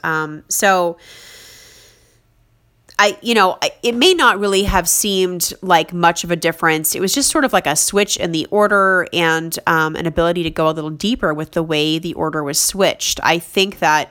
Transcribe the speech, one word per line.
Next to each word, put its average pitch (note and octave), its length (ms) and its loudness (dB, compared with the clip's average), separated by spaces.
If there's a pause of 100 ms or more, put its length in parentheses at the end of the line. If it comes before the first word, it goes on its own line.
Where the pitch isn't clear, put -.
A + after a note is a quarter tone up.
um, D#3 440 -4
so F3+ 500 2 (2000)
I, G3+ 220 2
you A#3 140 0
know, F#3+ 260 2
I, - 120 0 (100)
it A#3 120 0
may E4+ 200 4
not A#3+ 240 4
really G3 240 2
have F#3+ 260 0
seemed F#3 720 0
like F3 320 2
much F3 320 0
of E3+ 60 -8
a E3+ 60 0
difference. D#3+ 580 0
It - 60 -6
was F#3 120 0
just C#4 180 0
sort D4+ 140 0
of - 80 0
like F#3 140 0
a D3 100 0
switch - 400 0
in E3+ 160 -4
the D#3+ 140 -2
order G3 640 2
and, E3 540 0
um, D#3+ 300 2
an E3+ 100 -6
ability E3+ 380 0
to D#3+ 60 -4
go D#3+ 200 0
a - 20 -2
little D#3 160 -8
deeper D#3+ 460 -4
with D#3 180 -8
the E3+ 100 -2
way D#3 360 0
the E3+ 160 -6
order D#3 280 -4
was C#3 160 -4
switched. - 640 -2
I E3 160 2
think G3 420 -2
that D#3 300 0